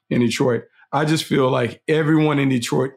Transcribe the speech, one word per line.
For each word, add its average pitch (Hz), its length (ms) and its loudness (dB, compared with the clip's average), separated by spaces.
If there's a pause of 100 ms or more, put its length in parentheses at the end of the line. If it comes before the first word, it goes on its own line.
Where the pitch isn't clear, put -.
(100)
in 123 100 0
Detroit. 120 420 0 (300)
I 143 120 0
just 156 200 -2
feel 139 260 0
like 123 360 -4
everyone 156 520 2
in 139 100 0
Detroit 131 480 -2